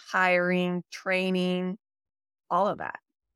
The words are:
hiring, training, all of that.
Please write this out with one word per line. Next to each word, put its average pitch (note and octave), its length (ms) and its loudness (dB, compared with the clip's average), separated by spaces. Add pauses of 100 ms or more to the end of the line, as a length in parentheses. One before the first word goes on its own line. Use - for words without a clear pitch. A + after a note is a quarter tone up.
(100)
hiring, F3+ 800 2
training, F#3 880 -2 (720)
all F#3 160 2
of F3 120 -4
that. - 200 -8 (380)